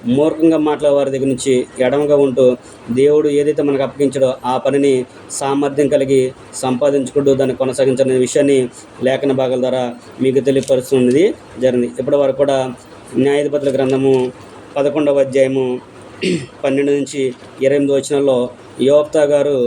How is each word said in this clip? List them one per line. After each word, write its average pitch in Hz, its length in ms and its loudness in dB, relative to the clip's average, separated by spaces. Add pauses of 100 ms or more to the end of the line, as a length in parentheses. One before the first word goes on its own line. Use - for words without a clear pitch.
(160)
మూర్ఖంగా 160 500 2
మాట్లాడే 147 300 0
వారి 139 180 0
దగ్గర 135 180 -2
నుంచి 131 220 -2 (320)
ఎడమగా 143 300 2 (100)
ఉంటూ, 127 200 2 (540)
దేవుడు 151 280 4 (120)
ఏదైతే 147 280 0
మనకు 139 180 0
అప్పగించాడో 131 440 0 (220)
ఆ - 60 0
పనిని 139 360 0 (460)
సామర్థ్యం 139 540 -2
కలిగి 135 280 2 (420)
సంపాదించుకుంటూ 139 760 0
దాన్ని 131 220 -2
కొనసాగించాలనే 127 640 0
విషయాన్ని 139 340 2 (480)
లేఖన 135 320 -2
భాగాల 131 240 -2
ద్వారా 127 200 -2 (400)
మీకు 131 240 2
తెలియపరుస్తున్నది 131 760 2 (380)
జరిగింది. 123 260 0 (100)
ఇప్పటి 143 240 0
వరకు 135 200 -2
కూడా 139 140 0 (680)
న్యాయాధిపతుల 143 520 0
గ్రంథము 135 400 2 (600)
పదకొండవ 143 500 0
అధ్యాయము 131 420 0 (500)
<clears throat> 165 460 -6
పన్నెండు 139 340 0
నుంచి 139 240 -6 (400)
ఇరవై 135 160 2
ఎనిమిది 139 180 0
వచనాల్లో 139 420 0 (500)
యోఫ్తా 147 440 2
గారు 143 360 2